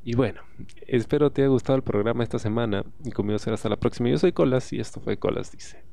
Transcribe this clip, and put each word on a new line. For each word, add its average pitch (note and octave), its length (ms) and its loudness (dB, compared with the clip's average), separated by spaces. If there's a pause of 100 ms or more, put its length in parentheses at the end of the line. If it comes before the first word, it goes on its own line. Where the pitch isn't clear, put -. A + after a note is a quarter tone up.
Y A#2 140 -2
bueno, A#2+ 260 0 (440)
espero C#3+ 440 2
te C#3 120 0
haya C#3 60 4
gustado C3+ 280 4
el C3+ 60 0
programa A#2 420 0
esta A2+ 160 -2
semana. G#2+ 440 0 (200)
Y A2+ 80 -6
conmigo G#2 260 0
será A2 160 -2
hasta G#2+ 140 -4
la G#2 80 2
próxima. A#2+ 320 2
Yo C#3 100 4
soy F3 140 4
Colas - 400 2
y - 80 -4
esto A2 200 -8
fue G#2+ 160 -2
Colas - 360 -2
Dice. - 400 -14